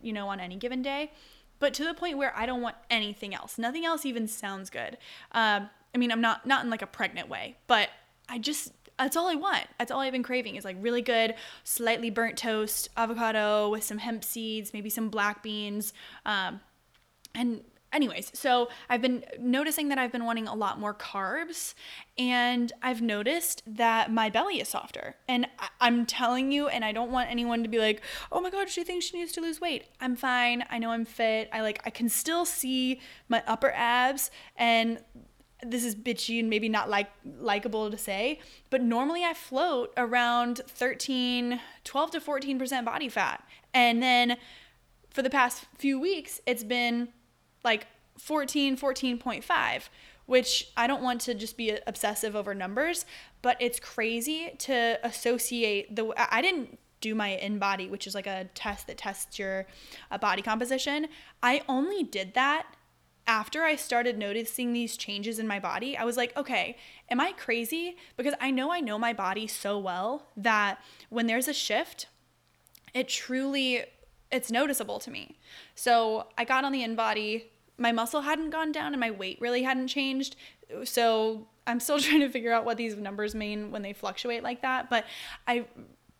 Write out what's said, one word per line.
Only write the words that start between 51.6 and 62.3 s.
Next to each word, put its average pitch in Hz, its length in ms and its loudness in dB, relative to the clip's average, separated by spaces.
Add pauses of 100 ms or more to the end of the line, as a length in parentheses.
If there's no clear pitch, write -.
obsessive 208 500 -2
over 202 200 -2
numbers, 233 500 -2 (380)
but 247 160 4
it's 240 200 0
crazy 240 800 -4
to 233 440 2
associate 233 920 0
the, 226 120 0 (100)
I, - 220 2
I - 20 2
didn't 330 380 0 (220)
do 220 120 -4
my 202 260 -2
InBody, 196 480 0
which 196 200 -8
is, 196 80 -8
like, 196 100 -6
a 190 300 -6
test - 320 -6
that - 100 -12
tests - 400 -8
your, 190 300 -4 (420)
uh, 202 80 -4
body 202 240 2
composition. 262 680 0 (360)
I 254 260 6
only 311 340 2
did 190 300 -6